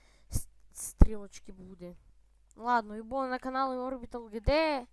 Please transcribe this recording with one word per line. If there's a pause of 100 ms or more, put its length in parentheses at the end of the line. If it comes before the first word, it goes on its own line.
(320)
с-, (260)
стрілочки
буде. (600)
Ладно,
і
було
на
каналі
Orbital
G
D.